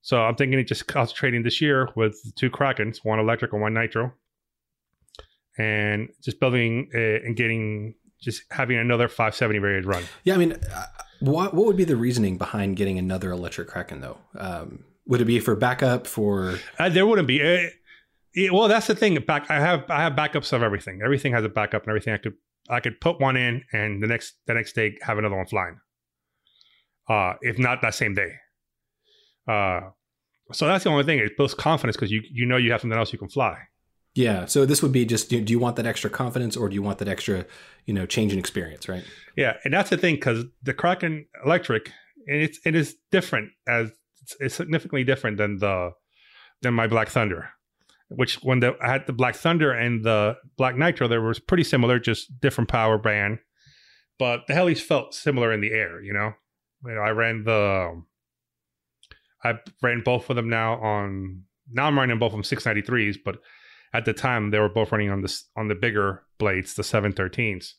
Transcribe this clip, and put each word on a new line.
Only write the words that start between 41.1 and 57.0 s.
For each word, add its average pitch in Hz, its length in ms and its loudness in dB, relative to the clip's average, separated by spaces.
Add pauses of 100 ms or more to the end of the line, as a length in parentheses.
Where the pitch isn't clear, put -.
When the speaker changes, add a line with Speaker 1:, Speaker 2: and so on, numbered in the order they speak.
Speaker 1:
Electric, 151 460 0 (360)
and 147 140 0
it's, 151 240 -2
it 165 100 0
is 156 220 0 (160)
different 143 380 0 (180)
as, 117 220 0 (320)
it's, - 180 -16
it's 135 140 -4
significantly 156 500 -2
different 123 320 -2
than 104 220 -2
the, 92 320 0 (720)
than 123 120 0
my 113 120 2
Black 110 220 2
Thunder, 95 420 -2 (580)
which 123 280 -2
when 127 240 2
the, 120 200 2
I 120 120 -2
had 135 140 -2
the 147 60 -6
Black 120 220 0
Thunder 156 380 2
and 117 320 0
the 110 320 4 (200)
Black 127 200 0
Nitro, 147 320 2
they 117 100 2
were 113 160 0 (140)
pretty 170 160 4
similar, 123 340 4
just 117 420 -4
different 123 300 0
power 110 280 4
band, 104 420 0 (800)
but 120 280 0
the 143 80 0
helis 175 260 4
felt 135 320 0
similar 123 400 0
in 107 80 0
the 107 120 -2
air, 92 280 -2
you 98 140 -10
know? 107 180 -2 (540)
You 117 80 -10
know, 107 60 -4